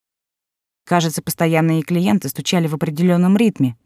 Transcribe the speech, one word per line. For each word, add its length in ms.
Кажется, 380
постоянные 600
клиенты 460
стучали 380
в 80
определенном 640
ритме, 500